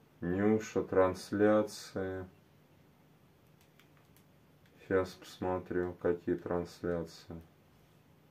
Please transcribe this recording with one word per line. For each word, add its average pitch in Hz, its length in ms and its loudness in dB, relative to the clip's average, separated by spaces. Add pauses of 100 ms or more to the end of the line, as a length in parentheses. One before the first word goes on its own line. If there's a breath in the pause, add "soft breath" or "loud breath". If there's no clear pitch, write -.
(200)
Нюша, 98 640 2
трансляции. 95 1400 2 (2500)
Щас 92 260 2
посмотрю, 90 920 -4
какие 87 340 0
трансляции. 85 1040 -6 (880)